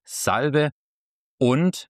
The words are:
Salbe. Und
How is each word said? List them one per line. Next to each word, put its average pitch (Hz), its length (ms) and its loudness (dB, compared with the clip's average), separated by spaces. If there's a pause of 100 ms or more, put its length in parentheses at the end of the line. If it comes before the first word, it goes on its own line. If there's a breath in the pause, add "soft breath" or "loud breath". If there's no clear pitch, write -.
Salbe. 143 680 -2 (680)
Und 139 520 0